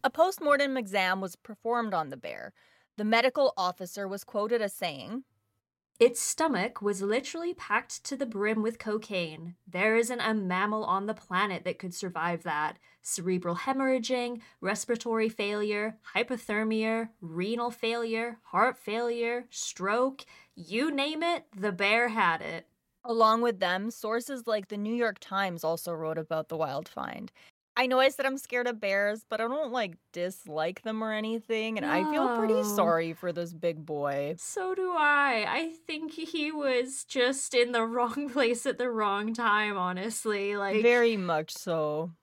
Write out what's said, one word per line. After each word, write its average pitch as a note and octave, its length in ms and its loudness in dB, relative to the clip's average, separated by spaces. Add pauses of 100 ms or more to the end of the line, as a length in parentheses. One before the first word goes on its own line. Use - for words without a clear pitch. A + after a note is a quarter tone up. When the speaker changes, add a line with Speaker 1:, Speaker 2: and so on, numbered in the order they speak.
Speaker 1:
A C4+ 60 4
postmortem C#4+ 680 4
exam F#3+ 440 0
was F#3 140 -6
performed A3+ 580 -4
on D#3 180 -2
the C#3 60 -10
bear. C2 360 -10 (440)
The G#3 80 -2
medical A#3+ 500 4
officer F#3 500 -4
was G3 200 -6
quoted G#3+ 360 0
as G3+ 120 -2
saying, C#3 500 -6 (760)
Speaker 2:
"Its A#3+ 220 8
stomach B3 640 0
was G3+ 200 0
literally C#4 520 -2
packed - 500 -2
to C4+ 140 -6
the C4+ 80 -2
brim G#3+ 360 0
with A3+ 180 -2
cocaine. F3 760 -4 (100)
There G3 300 2
isn't A#3 240 2
a A3 140 2
mammal G#3 500 0
on F#3+ 220 0
the G3+ 80 -2
planet F#3 500 -2
that F3+ 160 -4
could F3+ 160 -8
survive E3+ 480 -2
that. D3+ 340 -2 (240)
Cerebral F3+ 540 -2
hemorrhaging, B3+ 880 0 (180)
respiratory A3+ 680 0
failure, G#3 720 -2 (140)
hypothermia, A3 960 0 (120)
renal G#3 500 -2
failure, A3+ 720 -4
heart A#3 340 2
failure, A#3+ 720 -2
stroke, A#3+ 760 -2 (280)
you G#3+ 380 -2
name D4+ 320 -2
it, E4+ 220 -2 (100)
the G3+ 160 -2
bear G#3 380 2
had F#3+ 320 2
it." - 260 -10 (380)
Speaker 1:
Along A3+ 360 6
with A#3 200 2
them, F#3+ 280 0
sources A#3 560 -4
like G#3+ 220 0
the G#3 100 -6
New G#3+ 160 -2
York A3+ 260 0
Times F#3+ 440 -2
also E3 300 -2
wrote D#3+ 240 -2
about D#3+ 320 -4
the E3 80 -6
wild D3+ 320 -2
find. - 420 -8 (460)
I B3+ 100 4
know B3+ 140 6
I C4+ 80 8
said C4+ 160 -2
I'm C4+ 120 0
scared B3 300 -2
of A3+ 140 -4
bears, G#3 480 0
but G#3+ 100 -2
I A3+ 80 0
don't, C#4 240 -2
like, G#3+ 240 -4 (160)
dislike F3 680 -4
them A3 200 -4
or A3 120 -4
anything, A3 640 -2
and G3 80 -2
I E3+ 260 2
feel C4 260 2
pretty A3 160 2
Speaker 2:
No. G#3 220 2
Speaker 1:
sorry E3 380 2
for F3 180 -6
this E3+ 220 -6
big D#3+ 320 -4
boy. C#3+ 520 -2
Speaker 2:
So F#4 380 -4
do F#4 160 -2
I. C#4+ 560 4
I E4 260 -2 (140)
think D#4 240 -8
he D#4+ 400 -4
was C4+ 540 -2
just C4+ 480 0
in A#3+ 180 4
the A#3 140 2
<laughs> - 20 -4
wrong A#3+ 420 -2
place A#3+ 360 2
at C4 120 -2
the B3 120 0
wrong G#3+ 440 0
time, G#3 440 2
honestly. G3+ 800 -2
Like, G3+ 240 2
Speaker 1:
Very A#3 340 6
much E3+ 380 -2
so. D#3+ 580 -2 (120)